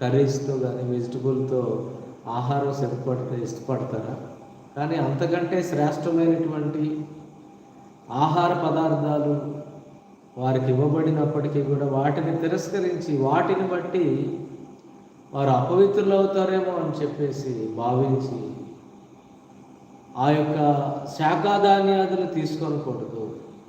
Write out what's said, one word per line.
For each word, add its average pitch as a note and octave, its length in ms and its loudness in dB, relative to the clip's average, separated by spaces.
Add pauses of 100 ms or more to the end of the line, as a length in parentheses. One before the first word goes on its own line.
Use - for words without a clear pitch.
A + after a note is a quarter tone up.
కర్రీస్తో C3+ 560 2
కానీ, B2 340 -4
వెజిటబుల్తో B2+ 1000 -2 (360)
ఆహారం C3 460 0
సిద్ధపడితే B2+ 680 -4
ఇష్టపడతారా? A#2+ 760 -6 (600)
కానీ D#3 180 -2
అంతకంటే E3+ 680 0
శ్రేష్టమైనటువంటి D#3 1400 0 (1040)
ఆహార D#3+ 420 2
పదార్థాలు D3+ 1040 0 (840)
వారికి C3 240 2
ఇవ్వబడినప్పటికీ D3 1000 2
కూడా, C#3 240 0
వాటిని D3 500 0
తిరస్కరించి, E3+ 800 -2
వాటిని F3 500 2
బట్టి E3+ 640 0 (1000)
వారు C#3 160 2
అపవిత్రులవుతారేమో F#3+ 1200 4
అని D#3 300 -4
చెప్పేసి C3 760 -4
భావించి, B2+ 720 0 (1700)
ఆ C3 120 2
యొక్క D3+ 260 2 (640)
శాఖాధాన్యాదులు F#3+ 1080 4
తీసుకోనకూడదు, C3+ 1080 -4 (340)